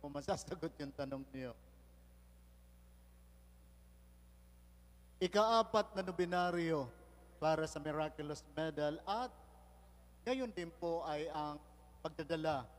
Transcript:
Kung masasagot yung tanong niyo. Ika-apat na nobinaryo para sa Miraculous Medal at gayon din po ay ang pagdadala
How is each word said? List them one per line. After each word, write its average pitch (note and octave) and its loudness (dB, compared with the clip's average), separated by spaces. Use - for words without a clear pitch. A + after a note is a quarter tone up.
Kung C#3+ -8
masasagot E3 -2
yung C#3 -8
tanong C3+ -6
niyo. B2+ -8
Ika-apat G#3+ 4
na F#3+ 0
nobinaryo F3 2
para D#3 4
sa D3+ -6
Miraculous D3+ -4
Medal D3+ 0
at A#3 -2
gayon B3+ 0
din F3 -6
po E3+ 0
ay D3+ -2
ang D3+ -2
pagdadala D#3 0